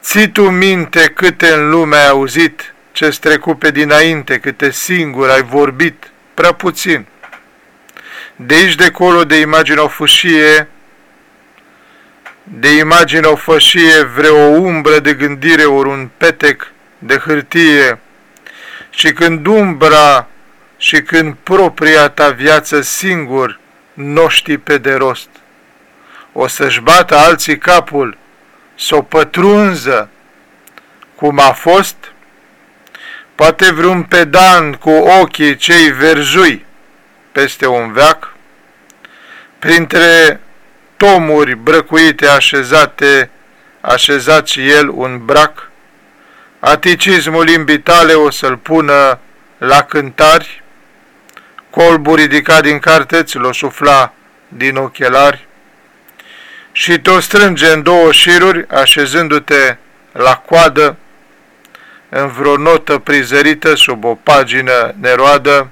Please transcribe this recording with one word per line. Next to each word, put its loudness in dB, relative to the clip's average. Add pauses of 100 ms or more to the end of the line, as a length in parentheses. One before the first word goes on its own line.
ții -2
tu 0
minte 0
câte 0
în 0
lume 0
ai 4
auzit, -2 (180)
ce-ți -4
trecut -2
pe -2
dinainte, -2
câte -6
singur -4
ai 2
vorbit, -4 (240)
prea 0
puțin. -6 (1300)
De -4
aici 2
de 0
colo, 0
de 0
imagine 0
o 0
fâșie, 0 (1700)
de 0
imagine 2
o 2
fășie, 2
vreo 0
umbră 2
de -2
gândire, -2
ori 0
un -8
petec -2 (260)
de -4
hârtie. 0 (920)
Și -2
când -2
umbra 2 (500)
și -4
când -4
propria 0
ta 0
viață -2
singur -6 (320)
n-o -2
știi -4
pe -4
de -4
rost, -4 (1040)
o -4
să-și -4
bată 0
alții 0
capul -2 (680)
s-o -2
pătrunză -2 (1040)
cum -2
a 4
fost, 0 (1400)
poate 2
vreun 0
pedan 2
cu -4
ochii 2
cei 2
verzui 0 (680)
peste -4
un -4
veac, -2 (1200)
printre 2 (560)
tomuri 0
brăcuite 0
așezate, 0 (500)
așezat 0
și -4
el 2
un -8
brac, -2 (880)
aticismul 0
limbii 0
tale 2
o 2
să-l -6
pună 0 (400)
la 2
cântari, -2 (1080)
colbul 2
ridicat 2
din -2
carte 0
ți-l-o -6
sufla 0 (360)
din -6
ochelari, -2 (1300)
și -2
te-o 0
strânge 0
în 0
două 2
șiruri, 2
așezându-te -2 (360)
la 0
coadă, 0 (1120)
în -6
vreo -2
notă 0
prizărită -2
sub -4
o -2
pagină -2
neroadă. 0